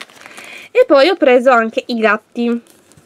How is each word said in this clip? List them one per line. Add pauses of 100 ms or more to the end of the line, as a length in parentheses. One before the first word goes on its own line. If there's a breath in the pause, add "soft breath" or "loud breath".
(720 loud breath)
E
poi
ho
preso
anche
i
gatti. (440)